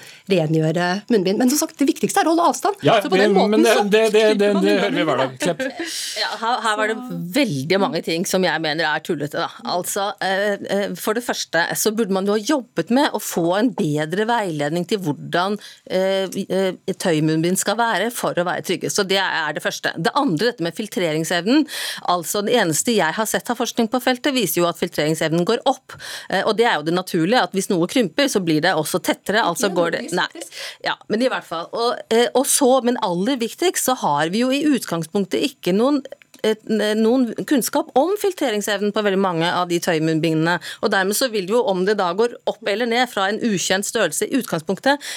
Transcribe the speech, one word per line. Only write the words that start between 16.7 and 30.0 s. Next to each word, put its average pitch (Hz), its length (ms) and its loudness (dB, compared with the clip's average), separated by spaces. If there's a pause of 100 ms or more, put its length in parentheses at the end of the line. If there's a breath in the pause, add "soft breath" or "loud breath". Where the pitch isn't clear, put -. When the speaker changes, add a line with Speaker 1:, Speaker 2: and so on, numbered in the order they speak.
Speaker 3:
tøymunnbind 160 640 0
skal 202 180 -2
være 226 360 0
for 160 220 -4
å 175 120 0
være 151 160 -4
trygge. - 280 -4
Så - 160 0
det 190 120 2
er 160 340 -2
det 170 100 -8
første. - 380 -4
Det 165 140 0
andre, 285 140 2
dette 214 320 0
med 170 160 -4
filtreringsevnen. 180 920 0 (400 loud breath)
Altså, 180 380 -2
det - 100 0
eneste 196 400 2
jeg 165 200 2
har 220 120 -2
sett - 240 -4
av 240 60 -2
forskning 233 320 0
på 254 140 -2
feltet, 262 320 0
viser 190 260 0
jo 170 80 4
at 170 80 -4
filtreringsevnen 160 680 0
går 226 200 0
opp. - 300 -2 (340 loud breath)
Eh, 185 160 0
og 220 140 2
det 233 80 4
er 214 100 2
jo 151 60 -2
det 160 120 0
naturlige, 185 480 2
at 180 100 -2
hvis 190 180 -4
noe 175 180 2
krymper, 254 400 2
så 196 160 0
blir 156 160 2
det 175 160 2
også 156 240 0
tettere, - 400 -2
altså 180 280 0
Speaker 1:
Ja, 185 60 -2
Speaker 3:
går 170 160 2
det 165 120 -2